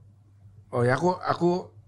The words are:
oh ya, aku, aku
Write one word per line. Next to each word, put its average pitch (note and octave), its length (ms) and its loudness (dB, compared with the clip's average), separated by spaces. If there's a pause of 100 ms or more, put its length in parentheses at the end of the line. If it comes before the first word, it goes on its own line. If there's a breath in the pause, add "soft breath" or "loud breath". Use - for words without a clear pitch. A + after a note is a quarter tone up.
(680)
oh B2 160 -2
ya, B2 140 2
aku, F3 180 0
aku E3+ 360 0 (360)